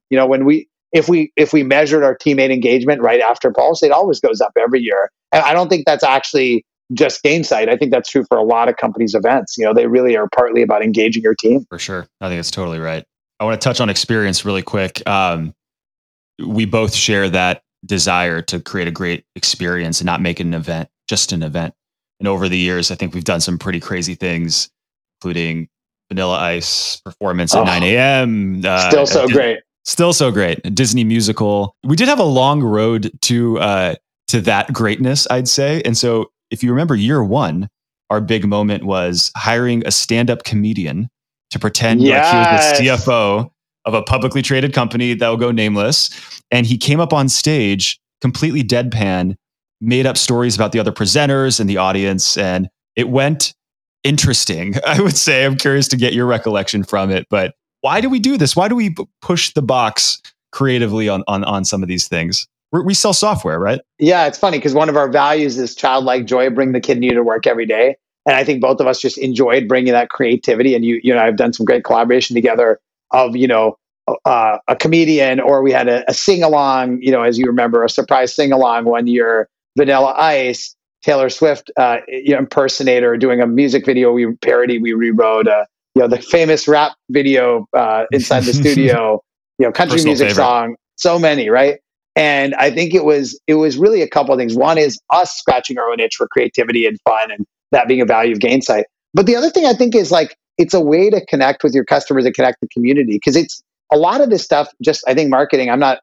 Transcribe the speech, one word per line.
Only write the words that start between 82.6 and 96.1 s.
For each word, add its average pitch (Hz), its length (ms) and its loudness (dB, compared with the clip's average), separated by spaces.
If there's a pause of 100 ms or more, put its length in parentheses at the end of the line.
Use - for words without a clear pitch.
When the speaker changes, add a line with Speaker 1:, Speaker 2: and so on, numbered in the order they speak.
Speaker 1:
doing 123 240 2
a 120 60 2
music 131 400 2
video 127 260 4
we 120 240 0
parody, 123 420 0
we 113 140 -2
rewrote, 110 540 2
uh, 104 180 2 (300)
you 131 80 4
know, 120 60 2
the 120 120 0
famous 156 460 2
rap 147 300 2 (140)
video, 127 640 2
uh, 113 340 0
inside 131 300 0
the 123 120 0
Speaker 2:
<laughs> - 20 2
Speaker 1:
studio, 131 640 2 (380)
you 131 80 4
know, 113 60 0
country 175 240 0
Speaker 2:
Personal 156 160 2
Speaker 1:
music 127 160 2
Speaker 2:
favorite. 104 140 2
Speaker 1:
song, 120 340 0 (200)
so 175 220 2
many, 147 300 0
right? 139 300 4 (380)
And 139 380 0
I 139 160 2
think 160 240 -2
it 175 100 2
was, 143 420 0
it 156 80 2
was 156 220 2
really 196 260 2
a 147 60 -2
couple 139 240 0
of 131 60 2
things. 117 180 -2
One 156 220 2
is 147 200 0 (120)
us 175 220 2
scratching 127 460 -2
our 117 120 -2
own 117 100 -4
itch 113 160 -2